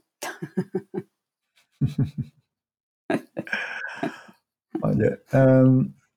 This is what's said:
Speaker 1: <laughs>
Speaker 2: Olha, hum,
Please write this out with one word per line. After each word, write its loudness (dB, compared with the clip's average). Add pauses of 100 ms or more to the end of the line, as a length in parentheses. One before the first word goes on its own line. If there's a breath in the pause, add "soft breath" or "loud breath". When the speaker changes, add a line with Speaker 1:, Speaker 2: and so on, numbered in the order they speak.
(220)
Speaker 1:
<laughs> -8 (2500 loud breath)
Speaker 2:
Olha, 0 (460)
hum, 4 (240)